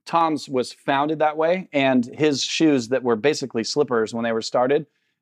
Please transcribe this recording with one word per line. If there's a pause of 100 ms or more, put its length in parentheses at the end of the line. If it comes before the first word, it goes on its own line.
Tom's
was
founded
that
way,
and
his
shoes
that
were
basically
slippers
when
they
were
started (360)